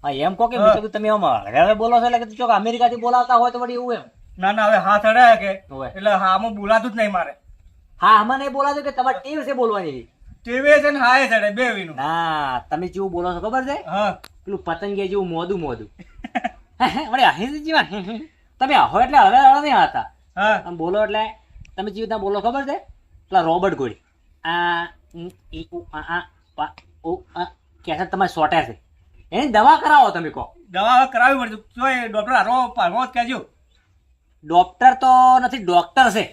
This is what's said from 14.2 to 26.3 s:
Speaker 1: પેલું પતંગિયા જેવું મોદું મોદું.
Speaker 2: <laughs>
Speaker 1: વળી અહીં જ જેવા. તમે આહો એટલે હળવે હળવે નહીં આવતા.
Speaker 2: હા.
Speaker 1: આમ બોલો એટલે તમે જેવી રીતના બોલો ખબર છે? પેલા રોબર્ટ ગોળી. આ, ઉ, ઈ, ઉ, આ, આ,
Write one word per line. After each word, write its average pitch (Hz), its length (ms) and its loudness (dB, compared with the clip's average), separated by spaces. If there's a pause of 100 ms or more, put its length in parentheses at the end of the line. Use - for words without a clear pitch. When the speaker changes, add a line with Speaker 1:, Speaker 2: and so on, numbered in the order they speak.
Speaker 1:
પેલું 190 220 -10
પતંગિયા 190 460 -6
જેવું 190 160 -4
મોદું 175 320 -6
મોદું. 117 280 -10 (600)
Speaker 2:
<laughs> 247 640 -6
Speaker 1:
વળી 247 220 2
અહીં 196 220 -6
જ 302 100 -10
જેવા. 302 220 0 (760)
તમે 269 140 -2
આહો 180 260 2
એટલે 262 180 2
હળવે 220 200 6
હળવે 269 240 8
નહીં 285 140 0
આવતા. 147 300 0 (300)
Speaker 2:
હા. 208 200 0 (100)
Speaker 1:
આમ 175 100 -12
બોલો 175 280 -4
એટલે 214 200 -4 (520)
તમે 202 140 -8
જેવી 202 120 -10
રીતના 220 160 -6
બોલો 196 220 -4
ખબર 247 240 -4
છે? 277 120 -8 (520)
પેલા 180 200 0
રોબર્ટ 175 280 0
ગોળી. 127 240 -6 (440)
આ, 170 400 -2 (300)
ઉ, 170 60 -16 (320)
ઈ, 160 200 -16
ઉ, 175 60 -12 (140)
આ, 151 120 -12 (100)
આ, 175 80 -6 (360)